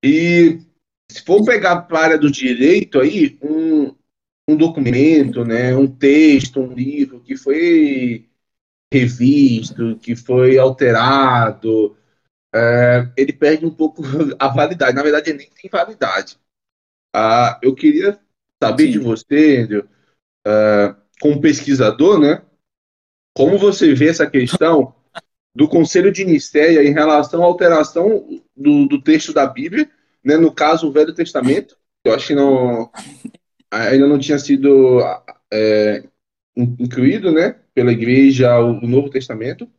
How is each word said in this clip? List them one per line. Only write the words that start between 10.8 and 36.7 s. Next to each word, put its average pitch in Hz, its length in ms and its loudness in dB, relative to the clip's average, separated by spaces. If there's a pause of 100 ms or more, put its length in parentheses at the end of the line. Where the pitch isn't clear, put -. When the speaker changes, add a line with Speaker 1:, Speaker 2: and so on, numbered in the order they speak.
Speaker 1:
é, 120 640 0
ele 139 160 -2
perde 156 320 0
um 165 80 -2
pouco 156 280 -4
<laughs> 139 360 -6
a 135 100 -2
validade. 143 480 -2
Na 139 60 -4
verdade, 151 260 -2
ele 147 120 -8
nem - 100 -20
tem - 200 -20
validade. 131 680 -6 (760)
Ah, 117 480 0
eu 131 120 0
queria 170 440 0 (440)
saber 120 240 0
Speaker 2:
Sim. 127 60 -2
Speaker 1:
de 208 60 -2
você, 139 600 0
Andrew, 107 300 -4 (580)
ah, 104 500 0 (240)
como 147 200 0
pesquisador, 143 760 0
né? 151 240 2 (920)
Como 165 220 2
você 190 360 2
vê 147 140 2
essa 165 200 -2
questão 143 680 0 (600)
do 156 140 2
Conselho 185 420 2
de 190 140 -6
Nicéia 156 580 2
em 143 100 2
relação 151 500 0
à 175 40 2
alteração 175 800 0 (300)
do, 143 300 2
do 139 160 -2
texto 156 320 0
da 139 120 2
Bíblia, 165 440 -6 (340)
né? 147 140 0
No 165 140 4
caso, 160 360 -2
o 135 40 -6
Velho 156 220 0
Testamento, 156 640 -4 (260)
que - 80 0
eu 113 40 2
acho - 140 -8
que 151 60 -2
não, 127 560 -2 (800)
ainda 117 380 2
não 143 100 2
tinha 143 200 -4
sido, 135 640 2 (520)
é, 107 460 0 (580)
in-, 123 240 -4